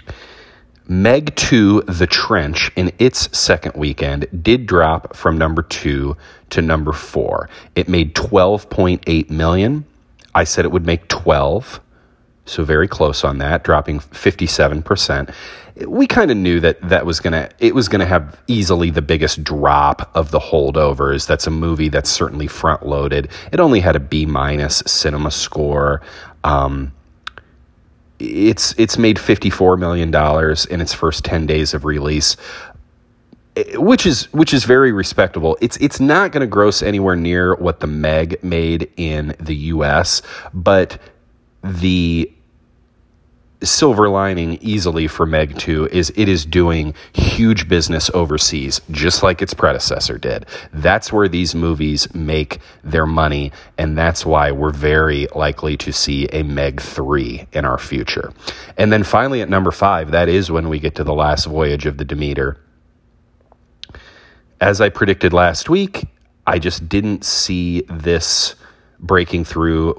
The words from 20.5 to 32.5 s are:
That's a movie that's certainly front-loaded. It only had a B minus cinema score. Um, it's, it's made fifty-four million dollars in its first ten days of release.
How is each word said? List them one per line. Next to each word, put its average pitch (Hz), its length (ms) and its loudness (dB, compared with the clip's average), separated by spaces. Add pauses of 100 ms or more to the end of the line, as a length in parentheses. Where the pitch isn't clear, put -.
That's - 220 -2
a 82 40 -2
movie 80 360 -2
that's 73 220 -2
certainly 76 380 -4
front-loaded. 71 840 -2 (240)
It 190 80 2
only 135 180 6
had 85 160 4
a 76 60 0
B 78 240 -2
minus 73 600 -2
cinema 73 460 -2
score. 73 720 -2 (420)
Um, 69 480 0 (1300)
it's, 95 580 0
it's 113 200 2
made 113 200 4
fifty-four 92 600 4
million 85 340 0
dollars 78 540 2
in 85 160 -4
its 80 120 -4
first - 300 -2
ten 82 220 -2
days 76 280 0
of 73 120 -6
release. 76 500 -2 (1200)